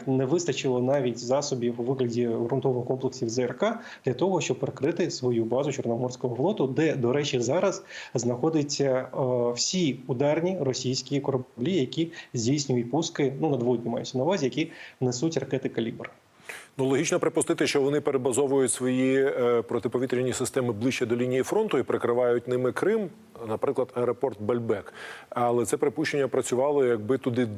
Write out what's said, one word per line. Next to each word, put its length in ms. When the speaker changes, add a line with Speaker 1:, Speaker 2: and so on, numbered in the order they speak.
Speaker 1:
не 180
вистачило 580
навіть 360
засобів 640
у 20
вигляді 460
ґрунтових 560
комплексів 440
З 100
Р 200
К 220
для 100
того, 260
щоб 180
прикрити 520
свою 340
базу 280
Чорноморського 640
флоту, 300
де, 280
до 180
речі, 280
зараз 440
знаходяться, 1000
е, 380
всі 540
ударні 540
російські 600
кораблі, 520
які 400
здійснюють 560
пуски, 500
ну, 100
надводні, 400
мається 280
на 60
увазі, 200
які 260
несуть 360
ракети 320
"Калібр". 420
Speaker 2:
Ну, 60
логічно 360
припустити, 460
що 160
вони 180
перебазовують 720
свої, 520
е, 380
протиповітряні 680
системи 400
ближче 340
до 100
лінії 260
фронту 360
і 40
прикривають 680
ними 240
Крим, 380
наприклад, 460
аеропорт 480
Бальбек. 520
Але 340
це 120
припущення 520
працювало, 560
якби 340
туди 400